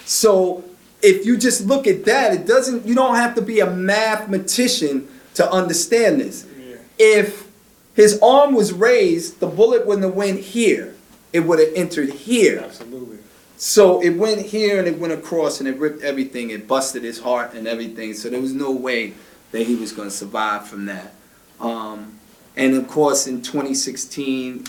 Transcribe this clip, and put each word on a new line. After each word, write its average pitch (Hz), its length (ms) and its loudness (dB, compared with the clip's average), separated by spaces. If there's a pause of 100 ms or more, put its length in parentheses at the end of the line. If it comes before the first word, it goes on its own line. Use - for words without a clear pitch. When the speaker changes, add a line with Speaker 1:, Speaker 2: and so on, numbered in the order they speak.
Speaker 1:
So 190 580 2 (380)
if 190 240 6
you 240 100 2
just 233 300 0
look 269 200 0
at 190 200 2
that, 233 260 2
it 180 140 -4
doesn't, 247 400 0
you 233 80 0
don't 240 220 4
have 240 200 0
to 226 60 0
be 214 180 0
a 180 100 2
mathematician 196 1400 -2 (260)
to 175 160 2
understand 180 720 2
this. - 240 -14 (120)
Speaker 2:
Yeah. 127 180 -20 (220)
Speaker 1:
If 214 520 4 (440)
his 208 280 6
arm 269 320 6
was 196 180 2
raised, 196 680 2
the 175 60 0
bullet 220 400 4
wouldn't 202 180 0
have 190 100 -2
went 196 260 -2
here. - 540 0 (380)
It 170 80 2
would 165 180 2
have 156 160 4
entered 165 360 -4
here. 175 540 0
Speaker 2:
Absolutely. 117 540 -16 (380)
Speaker 1:
So 180 460 6
it 175 80 4
went 202 360 0
here 208 320 0
and 180 80 0
it 160 120 -2
went 165 140 -4
across 151 480 -4
and 135 80 -6
it 131 100 -4
ripped 151 240 -4
everything. 127 480 -6
It 104 180 -10
busted 131 340 -4
his 117 180 -10
heart 120 340 -4
and 113 120 -12
everything. 113 480 -8
So 117 140 -10
there 123 120 -6
was 131 120 -4
no 139 180 -4
way 123 440 -4 (360)
that 113 160 -4
he 120 100 0
was 110 160 -8
gonna 104 180 -12
survive 104 580 -6
from 101 180 -12
that. 98 280 -12 (440)
Um, 110 600 -10 (380)
and 131 200 2
of 127 100 -2
course, 143 400 0
in 123 160 -8
twenty 139 320 -6
sixteen, 131 960 -8